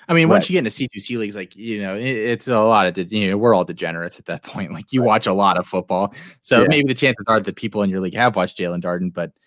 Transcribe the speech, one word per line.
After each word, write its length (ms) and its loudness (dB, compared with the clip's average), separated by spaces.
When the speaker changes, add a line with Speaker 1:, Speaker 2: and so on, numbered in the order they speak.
Speaker 1:
I 40 0
mean, 140 4
once 160 4
Speaker 2:
Right. 60 -6
Speaker 1:
you 40 -2
get 60 2
into 120 -2
C 200 -4
two 80 -14
C 180 -6
leagues, 180 -6
like, 200 -14
you 260 -8
know, 140 -6
it, 80 -6
it's 440 -2
a 120 2
lot 280 6
of 60 -2
de-, 220 -6
you 140 0
know, 80 0
we're 160 4
all 100 4
degenerates 560 -8
at 60 -20
that 180 -10
<laughs> 0 -
point. 300 -10
Like, 180 -16
you 100 0
Speaker 2:
Right. 60 2
Speaker 1:
watch 200 2
a 60 2
lot 240 4
of 100 -2
football, 460 -2
so 200 4
Speaker 2:
Yeah. 80 6
Speaker 1:
maybe 180 2
the 60 0
chances 340 0
are 120 2
that 160 -6
people 280 -4
in 60 0
your 100 -2
league 160 -6
have 200 2
watched 220 -2
Jalen 240 -4
Darden, 320 -4
but, 180 -6